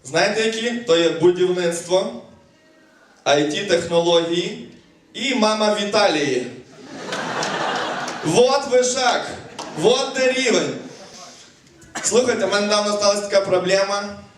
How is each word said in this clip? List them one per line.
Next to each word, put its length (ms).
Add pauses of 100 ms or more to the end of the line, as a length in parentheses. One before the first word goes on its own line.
Знаєте 380
які? 280
То 260
є 120
будівництво, 1040 (1120)
I 260
T-технології 1160 (460)
і 200
мама 380
в 100
Італії. 640 (1800)
Вот 460
вишак, 560 (520)
вот 380
де 160
рівень. 420 (1300)
Слухайте, 440
в 60
мене 140
недавно 300
сталася 240
така 200
проблема 600 (340)